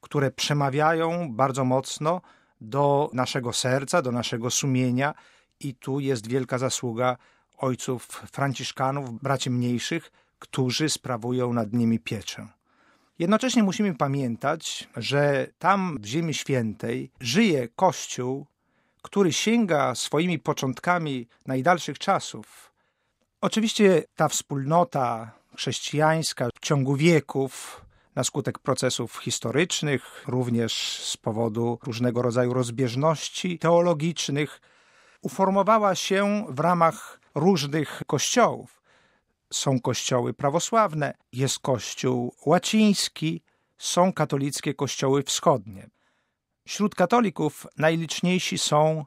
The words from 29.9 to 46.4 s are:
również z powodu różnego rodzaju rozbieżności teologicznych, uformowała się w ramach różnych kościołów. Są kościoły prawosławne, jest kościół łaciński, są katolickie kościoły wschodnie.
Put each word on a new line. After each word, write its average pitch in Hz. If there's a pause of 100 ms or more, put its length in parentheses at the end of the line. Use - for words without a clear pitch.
również 120
z -
powodu 117
różnego 120
rodzaju 123
rozbieżności 131
teologicznych, 160 (600)
uformowała 196
się 202
w 131
ramach 165 (160)
różnych 147
kościołów. 151 (720)
Są 135
kościoły 123
prawosławne, 156 (200)
jest 127
kościół 123 (120)
łaciński, 175 (360)
są 180
katolickie 143
kościoły 139
wschodnie. 107 (760)